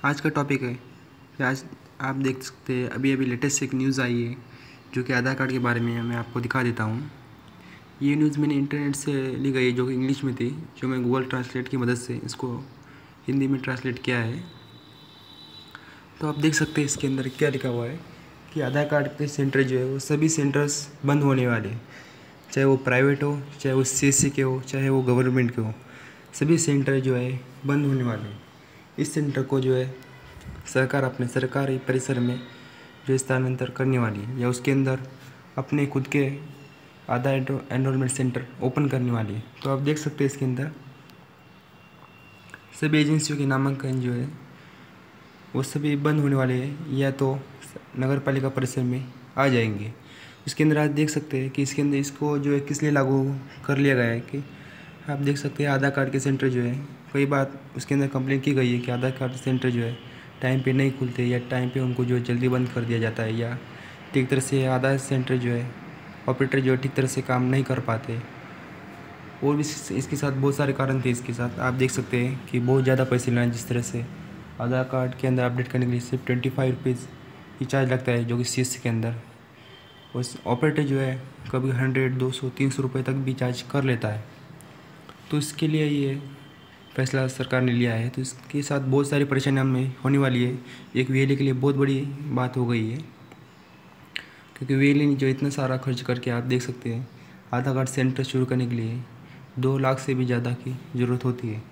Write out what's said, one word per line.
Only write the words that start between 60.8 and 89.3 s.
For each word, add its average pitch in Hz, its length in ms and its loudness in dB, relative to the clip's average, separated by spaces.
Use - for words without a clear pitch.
खुलते 123 340 -2
या 123 140 2
टाइम 127 300 -2
पे 131 100 -2
उनको 127 260 0
जो 123 100 2
है 120 80 0
जल्दी 123 240 0
बंद 123 220 2
कर 123 120 -2
दिया 117 180 0
जाता 113 240 -2
है 110 140 -2
या 117 200 -4
ठीक 131 160 2
तरह 135 100 4
से 131 260 0
आधार 131 320 2
सेंटर 131 400 0
जो 123 140 0
है 120 240 -4
ऑपरेटर 135 300 2
जो 131 120 4
है 127 60 4
ठीक 135 160 -4
तरह 131 140 2
से 131 140 -2
काम 127 220 2
नहीं 131 200 2
कर 131 160 0
पाते। 117 400 -2
और 143 120 4
भी 151 60 2
इस-, - 300 -6
इसके 131 240 -2
साथ 143 160 0
बहुत 139 240 2
सारे 139 180 2
कारण 131 280 0
थे। 127 80 0
इसके 120 240 -2
साथ 120 260 -4
आप 127 140 0
देख 131 180 2
सकते 123 340 0
हैं 131 220 -6
कि 127 120 0
बहुत 131 240 4
ज़्यादा 131 200 4
पैसे 123 280 2
लेना, 120 140 4
जिस 117 220 -2
तरह 120 140 0
से 117 240 -4
आधार 127 220 2
कार्ड 127 320 0
के 131 120 0
अंदर 127 160 4
अपडेट 123 240 0
करने 123 180 0
के 123 60 0
लिए 123 100 0
सिर्फ 127 240 -4
ट्वेंटी 127 240 0
फ़ाइव 131 220 2
रुपीज़ 123 280 -2
ही 131 60 -2
चार्ज 135 260 2
लगता 127 200 2
है 120 140 2
जो 120 120 0
कि 123 60 0
सीएससी 123 360 -2
के 120 100 -2
अंदर। 117 260 0
उस 123 220 -4
ऑपरेटर 151 360 2
जो 135 160 2
है 131 240 -2
कभी 131 180 0
हंड्रेड, 131 480 2
दो 127 140 0
सौ, 127 180 -4
तीन 139 200 0
सौ 135 140 -2
रुपये 127 200 -2
तक 135 80 -2
भी 131 220 -2
चार्ज 123 280 -2
कर 139 220 0
लेता 120 240 0
है। 107 180 -4
तो 151 60 0
इसके 147 300 -2
लिए 156 180 2
ये 143 360 0
फैसला 131 320 2
सरकार 127 340 0
ने 127 100 4
लिया 120 220 4
है। 113 160 0
तो 131 120 -4
इसके - 400 -6
साथ 143 180 0
बहुत 139 300 2
सारी 143 140 4
परेशानी 135 340 2